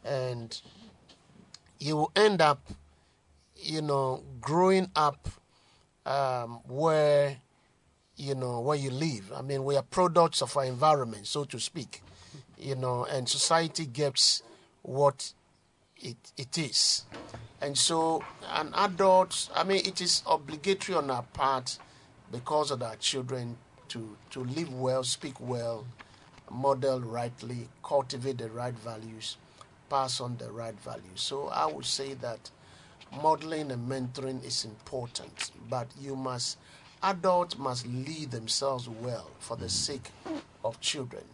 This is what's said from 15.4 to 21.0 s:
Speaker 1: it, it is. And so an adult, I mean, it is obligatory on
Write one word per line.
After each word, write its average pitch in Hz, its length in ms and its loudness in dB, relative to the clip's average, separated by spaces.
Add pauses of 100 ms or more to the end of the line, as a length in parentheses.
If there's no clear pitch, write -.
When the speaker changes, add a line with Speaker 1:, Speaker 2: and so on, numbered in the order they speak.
Speaker 1:
it, 120 180 -10 (200)
it 135 220 -8
is. - 460 2 (560)
And 143 160 -2
so 165 460 2 (280)
an 156 240 -2
adult, 185 800 4
I 165 100 2
mean, 196 220 2
it 185 140 -4
is - 260 2
obligatory 160 680 0
on 139 140 0